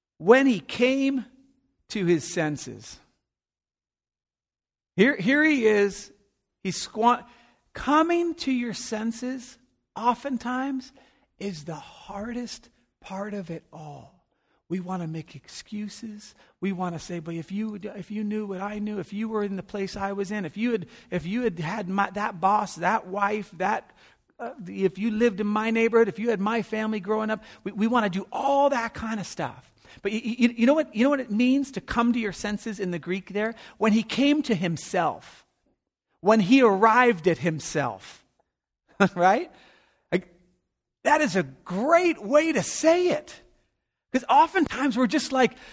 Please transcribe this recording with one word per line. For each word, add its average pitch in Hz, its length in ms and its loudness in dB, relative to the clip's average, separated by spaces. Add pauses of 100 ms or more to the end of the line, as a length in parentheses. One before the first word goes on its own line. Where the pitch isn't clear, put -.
(160)
When 247 300 6
he 226 140 4
came 269 680 0 (640)
to 202 160 -2
his 170 260 2
senses. 139 640 -6 (2000)
Here, 240 200 6
here 269 280 2
he 285 220 2
is. 202 440 0 (520)
He's - 240 -6
squan-, 226 380 2 (500)
coming 330 640 2
to - 140 -4
your 240 240 -2
senses 233 840 -8 (360)
oftentimes 254 960 -4 (480)
is 175 260 -8
the 160 100 -10
hardest 226 960 -12 (300)
part 196 340 -10
of 180 160 -8
it 165 120 -10 (100)
all. 147 460 -18 (500)
We 185 120 -4
wanna 175 260 -6
make 160 280 -10
excuses. 208 1000 -14 (260)
We 196 120 -2
wanna 175 260 -6
say, 175 220 -10
"But 165 140 -10
if 165 160 -10
you, 208 260 -6
if 190 340 -12
you 214 120 -6
knew 214 240 -4
what 190 140 -8
I 208 180 -6
knew, 208 200 -6
if - 140 -8
you 214 160 -6
were 220 140 -2
in 196 140 -4
the 180 60 -6
place 196 340 -8
I 196 160 -6
was 196 180 -6
in, 208 140 -4
if 147 120 -10
you 233 160 -2
had, 196 140 -4 (240)
if 170 140 -4
you 214 180 -4
had 190 160 -2
had 175 300 -6
my, 196 220 0
that 202 300 -6
boss, 202 360 2
that 180 300 0
wife, 202 500 -4
that, 190 340 -4 (480)
uh, 240 140 -12 (140)
if 190 320 -2
you 220 120 -2
lived 214 300 2
in 214 60 -4
my 214 240 -2
neighborhood, 226 380 4
if 190 100 -6
you 233 120 -2
had 202 100 0
my 214 200 0
family 214 400 -4
growing 214 300 -2
up," 214 120 -4 (220)
we, 196 80 -6
we 208 140 0
wanna 220 240 2
do 190 200 -4
all 277 380 2
that 233 240 -2
kind 220 280 -6
of 175 60 -8
stuff. - 460 -10 (300)
But 202 100 -2
y-, 220 260 -2
y-, 240 180 4
you 233 100 2
know 277 80 6
what, 311 200 0
you 214 80 0
know 277 80 6
what 277 100 2
it 247 100 -10
means 254 420 2
to - 80 -10
come 240 320 0
to 240 60 -2
your 214 140 -2
senses 208 460 -6
in 185 120 -4
the 175 80 -4
Greek 185 340 -6
there? 220 220 -2 (240)
When 214 140 4
he 220 100 4
came 285 400 2
to 233 120 0
himself, 165 920 -4 (760)
when 214 200 6
he 226 200 6
arrived 220 640 6
at 170 120 4
himself, 143 880 -4 (400)
<laughs> - 480 -2
right? 190 360 4 (640)
Like, 185 160 -2 (760)
that 302 180 4
is 190 140 0
a 180 60 4
great 254 800 0
way 294 300 4
to 208 100 0
say 349 460 2
it. 151 260 -4 (760)
'Cause 254 200 -2
oftentimes 285 640 4
we're 254 100 4
just 269 260 -2
like, 262 200 4 (200)